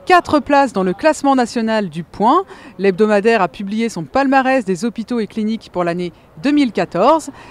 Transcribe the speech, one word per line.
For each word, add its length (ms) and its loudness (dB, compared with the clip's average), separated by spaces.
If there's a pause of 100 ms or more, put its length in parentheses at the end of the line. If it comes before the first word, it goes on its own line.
quatre 340 4
places 320 2
dans 120 -2
le 100 0
classement 420 0
national 540 -2
du 140 -10
Point. 420 0 (340)
L'hebdomadaire 640 2
a 80 0
publié 400 -6
son 140 -8
palmarès 600 0
des 220 -4
hôpitaux 340 -6
et 80 -4
cliniques 460 -6
pour 100 -2
l'année 300 -4 (280)
deux 100 0
mille 200 2
quatorze. 600 0 (200)